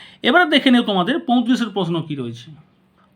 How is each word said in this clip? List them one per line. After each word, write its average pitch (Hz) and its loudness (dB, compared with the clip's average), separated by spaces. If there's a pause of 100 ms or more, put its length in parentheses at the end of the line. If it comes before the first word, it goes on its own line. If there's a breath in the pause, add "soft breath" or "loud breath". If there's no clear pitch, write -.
(220 loud breath)
এবারে 302 4
দেখে 269 2
নেও 240 4
তোমাদের 202 -2
পঁয়ত্রিশের 240 0
প্রশ্ন 170 -4
কি 151 -10
রয়েছে। 120 -12 (640)